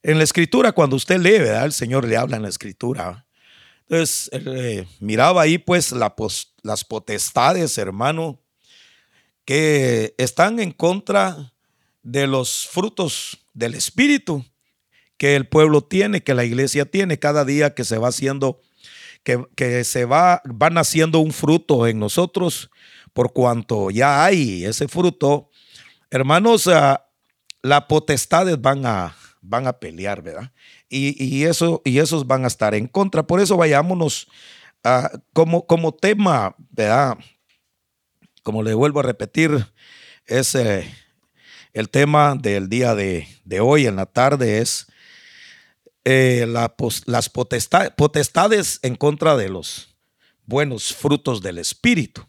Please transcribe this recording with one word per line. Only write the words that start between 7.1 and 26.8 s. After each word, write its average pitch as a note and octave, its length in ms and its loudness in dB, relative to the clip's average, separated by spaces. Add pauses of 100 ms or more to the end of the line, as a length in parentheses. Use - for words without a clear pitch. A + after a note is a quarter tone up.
hermano, C3+ 600 -6 (1040)
que C3+ 760 0
están F#3+ 400 0
en F#3+ 100 -4
contra F3+ 840 -2 (500)
de C3+ 240 -2
los C3 400 -4
frutos - 880 -6
del A#2 180 -6
Espíritu A#3 720 -2 (720)
que C#3+ 180 4
el C3+ 120 0
pueblo D3+ 340 6
tiene, G3 400 -2
que C3+ 140 -2
la B2 100 0
iglesia C3+ 400 -2
tiene, F#3 320 -2
cada D3 280 0
día C#3+ 280 0
que B2 100 -8
se A2+ 140 -2
va A#2+ 120 0
haciendo, C3+ 520 -4 (640)
que, B2 200 -2 (120)
que B2 300 -2
se B2 200 -2
va, F3 400 4
va B2+ 240 0
naciendo D#3+ 480 2
un D#3 140 2
fruto D3 560 2
en A2 100 0
nosotros, F3 720 -4 (420)
por A#2+ 220 -2
cuanto A#2 560 0
ya C#3 340 2
hay B2+ 420 2
ese A2+ 220 -4
fruto, D3 640 0 (600)
hermanos, F3 560 2
ah, C#3+ 400 4 (560)